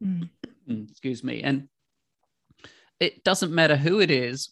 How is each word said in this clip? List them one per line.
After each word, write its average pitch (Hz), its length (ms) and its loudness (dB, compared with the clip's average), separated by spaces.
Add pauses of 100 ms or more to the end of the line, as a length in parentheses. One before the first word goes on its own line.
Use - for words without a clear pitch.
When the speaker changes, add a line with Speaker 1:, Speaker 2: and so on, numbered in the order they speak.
Speaker 1:
Mm. 175 260 -4 (380)
Speaker 2:
<clears throat> 110 240 -8
Excuse 127 320 -8
me. 123 180 -6
And 139 260 -2 (1300)
it - 240 -4
doesn't 180 300 0
matter 160 220 6
who 165 240 2
it 180 120 4
is, 127 400 -2